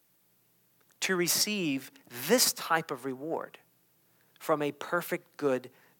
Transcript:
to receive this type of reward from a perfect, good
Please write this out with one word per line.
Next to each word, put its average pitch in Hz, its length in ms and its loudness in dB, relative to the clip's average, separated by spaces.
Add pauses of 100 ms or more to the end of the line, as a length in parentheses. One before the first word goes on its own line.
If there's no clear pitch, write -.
(1000)
to - 140 0
receive 175 760 0 (340)
this 247 260 6
type - 380 0
of 127 140 -8
reward 135 540 -6 (840)
from 151 200 2
a 147 120 0
perfect, - 640 -4
good 127 340 0 (300)